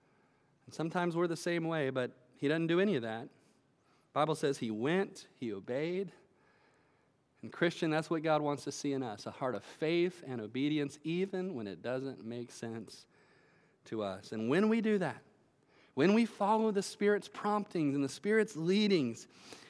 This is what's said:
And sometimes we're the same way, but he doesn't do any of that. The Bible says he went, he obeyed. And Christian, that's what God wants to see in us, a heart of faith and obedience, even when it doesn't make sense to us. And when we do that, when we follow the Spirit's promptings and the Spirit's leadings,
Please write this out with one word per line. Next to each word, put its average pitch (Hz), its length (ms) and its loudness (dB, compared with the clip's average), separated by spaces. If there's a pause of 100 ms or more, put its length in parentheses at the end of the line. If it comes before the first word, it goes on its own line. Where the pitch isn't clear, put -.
(680)
And - 80 -18
sometimes 165 420 -2
we're 175 120 2
the 165 60 -4
same 170 320 -2
way, 160 220 0
but 127 220 -2 (260)
he 143 100 -2
doesn't 165 200 2
do 170 120 4
any 196 180 4
of 117 60 0
that. 113 200 -6
The - 920 -20
Bible 151 220 2
says 139 240 0
he 117 120 -2
went, 156 580 0 (120)
he 120 100 -4
obeyed. 151 600 -4 (1300)
And 113 100 -12
Christian, 170 380 2
that's 156 200 0
what 165 140 -2
God 156 180 4
wants 143 220 -2
to 139 80 -6
see 143 200 -4
in 131 120 -2
us, 107 220 -10
a 113 40 -6
heart 127 240 -4
of 101 80 -8
faith 175 640 -2
and 127 140 -6
obedience, 139 640 -2
even 185 500 -2
when 110 140 -6
it 87 140 -10
doesn't 127 420 -6
make 120 260 -8
sense 113 560 -10 (760)
to 113 180 -4
us. 95 300 -6
And 110 160 -2
when 185 200 4
we 226 120 4
do 208 180 2
that, 151 240 -4 (720)
when 165 180 6
we 226 120 6
follow 220 480 2
the 196 100 2
Spirit's 202 460 0
promptings 196 680 0
and 143 80 2
the 139 60 0
Spirit's 208 480 2
leadings, 170 720 2 (420)